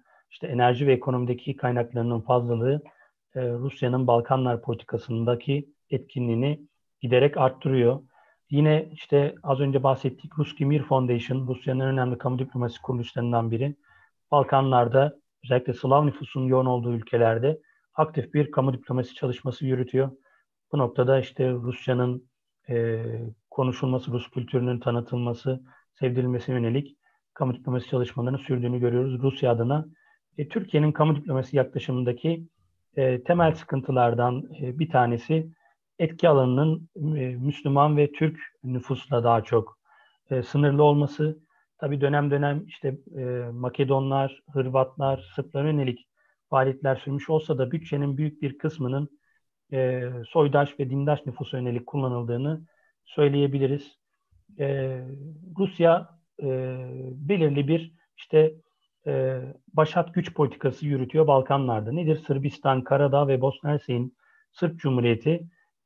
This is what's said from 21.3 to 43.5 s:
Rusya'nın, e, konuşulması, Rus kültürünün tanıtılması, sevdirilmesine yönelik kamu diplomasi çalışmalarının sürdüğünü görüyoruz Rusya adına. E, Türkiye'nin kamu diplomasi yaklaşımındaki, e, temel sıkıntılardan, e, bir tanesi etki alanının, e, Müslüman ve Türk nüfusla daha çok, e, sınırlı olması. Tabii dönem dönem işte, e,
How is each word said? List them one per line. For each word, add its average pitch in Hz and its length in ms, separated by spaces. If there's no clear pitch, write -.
Rusya'nın, 123 800
e, 117 360
konuşulması, 127 640
Rus 120 180
kültürünün 123 500
tanıtılması, 120 840
sevdirilmesine 123 600
yönelik 123 420
kamu 127 200
diplomasi 123 340
çalışmalarının 127 500
sürdüğünü 120 420
görüyoruz 123 420
Rusya 131 300
adına. 131 340
E, 147 100
Türkiye'nin 156 440
kamu 156 240
diplomasi 139 400
yaklaşımındaki, 131 880
e, 127 260
temel 170 320
sıkıntılardan, 123 960
e, 127 180
bir 160 120
tanesi 139 600
etki 165 300
alanının, 143 680
e, 143 400
Müslüman 143 600
ve 147 160
Türk 156 260
nüfusla 127 600
daha 117 200
çok, - 340
e, 131 120
sınırlı 143 400
olması. 147 560
Tabii 143 220
dönem 143 300
dönem 143 360
işte, 135 320
e, 131 60